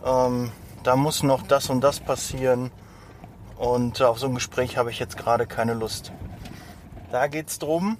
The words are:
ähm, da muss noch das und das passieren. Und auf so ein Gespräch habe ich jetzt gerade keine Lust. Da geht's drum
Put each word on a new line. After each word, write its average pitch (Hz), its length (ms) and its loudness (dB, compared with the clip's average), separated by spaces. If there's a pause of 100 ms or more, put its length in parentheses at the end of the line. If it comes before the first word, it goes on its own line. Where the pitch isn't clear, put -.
ähm, 123 480 2 (300)
da 127 140 6
muss 147 260 2
noch 135 200 4
das 139 280 2
und 127 100 2
das 143 200 2
passieren. 127 680 0 (880)
Und 123 460 0
auf 117 160 4
so 135 80 -4
ein 127 80 0
Gespräch - 420 -2
habe 120 140 4
ich - 80 -8
jetzt - 180 -6
gerade 117 300 2
keine 117 260 0
Lust. 113 400 -6 (960)
Da 127 160 2
geht's 151 320 -6
drum 170 420 -2